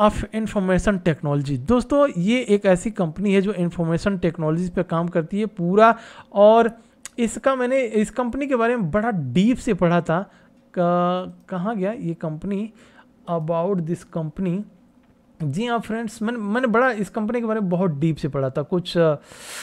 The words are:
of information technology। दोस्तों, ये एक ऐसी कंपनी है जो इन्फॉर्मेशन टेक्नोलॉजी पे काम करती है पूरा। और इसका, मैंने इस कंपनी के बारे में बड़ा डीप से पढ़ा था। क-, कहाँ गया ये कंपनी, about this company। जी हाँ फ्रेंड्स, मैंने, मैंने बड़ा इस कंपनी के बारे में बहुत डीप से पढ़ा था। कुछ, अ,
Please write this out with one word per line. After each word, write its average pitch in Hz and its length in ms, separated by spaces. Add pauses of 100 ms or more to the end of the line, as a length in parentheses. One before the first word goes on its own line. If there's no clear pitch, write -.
of 208 120 (220)
information 196 640
technology। 143 600
दोस्तों, 247 500 (100)
ये 220 220
एक 208 260
ऐसी 185 240
कंपनी 190 440
है 196 60
जो 196 120
इन्फॉर्मेशन 170 680
टेक्नोलॉजी 170 500
पे 180 140
काम 170 260
करती 175 320
है 220 60
पूरा। 214 520 (340)
और 220 460 (400)
इसका, 247 380
मैंने 254 240
इस 214 300
कंपनी 254 360
के 269 100
बारे 233 200
में 180 140
बड़ा 214 200
डीप 180 460
से 220 180
पढ़ा 175 260
था। 165 300 (480)
क-, 175 720
कहाँ 190 280
गया 190 160
ये 170 220
कंपनी, 190 580 (580)
about 170 500
this 170 200 (160)
company। 175 460 (800)
जी 156 240
हाँ 233 120
फ्रेंड्स, 220 440
मैंने, 240 160
मैंने 220 280
बड़ा 240 240
इस 208 180
कंपनी 220 320
के 233 60
बारे 220 140
में 190 80
बहुत 180 220
डीप 147 260
से 151 120
पढ़ा 135 220
था। 147 120
कुछ, 180 360
अ, 160 160 (480)